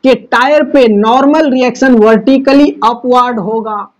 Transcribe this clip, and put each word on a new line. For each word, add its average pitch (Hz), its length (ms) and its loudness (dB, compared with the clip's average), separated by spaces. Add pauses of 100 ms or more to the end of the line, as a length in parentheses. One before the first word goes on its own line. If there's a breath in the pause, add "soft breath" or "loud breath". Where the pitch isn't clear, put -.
के 262 120 2
टायर 269 480 -2
पे 262 240 2
नॉर्मल 262 640 0
रिएक्शन 254 440 0
वर्टिकली 269 880 2
अपवर्ड 247 560 -2
होगा। 214 600 -8